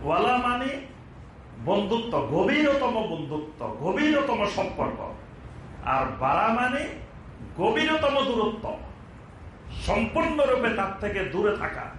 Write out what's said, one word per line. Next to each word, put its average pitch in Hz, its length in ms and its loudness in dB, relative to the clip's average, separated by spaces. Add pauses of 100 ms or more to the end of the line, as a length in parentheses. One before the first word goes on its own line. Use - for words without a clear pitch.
ওয়ালা 180 300 4 (140)
মানে 254 220 0 (1000)
বন্ধুত্ব, 208 440 2 (200)
গভীরতম 277 640 4 (160)
বন্ধুত্ব, 151 480 -6 (240)
গভীরতম 285 560 4 (180)
সম্পর্ক, 123 420 -2 (960)
আর 135 100 2 (200)
বারা 160 240 4 (120)
মানে 254 220 2 (800)
গভীরতম 302 560 4 (140)
দূরত্ব, 220 360 0 (1200)
সম্পূর্ণরূপে 262 840 4 (100)
তার 196 120 0 (100)
থেকে 202 180 -2 (140)
দূরে 190 280 4
থাকা - 240 -6 (140)